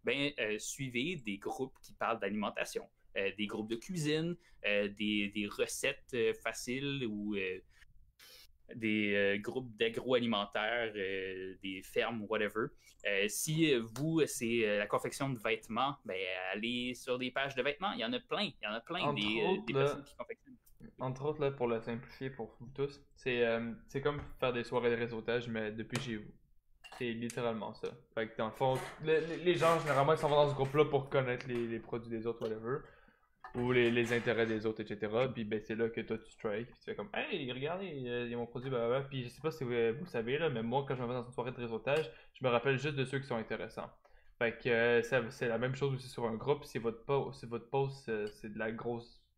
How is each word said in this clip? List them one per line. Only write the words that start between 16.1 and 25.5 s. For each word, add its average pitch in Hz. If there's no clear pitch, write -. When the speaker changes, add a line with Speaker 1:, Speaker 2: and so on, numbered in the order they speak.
Speaker 1:
allez 123
sur 123
des 127
pages 135
de 127
vêtements. 185
Il -
y -
en -
a 127
plein, 170
il 156
y -
en 107
a 117
plein 170
Speaker 2:
Entre 143
Speaker 1:
des, 107
euh, 104
Speaker 2:
autres, 190
Speaker 1:
des -
Speaker 2:
là, 135
Speaker 1:
personnes 143
qui -
confectionnent. -
Speaker 2:
entre 131
autres, 151
là, 139
pour 123
le 113
simplifier 127
pour 113
vous 117
tous, 143
c'est, 120
euh, 117
c'est 139
comme 143
faire 127
des 120
soirées 120
de 117
réseautage, 117
mais 110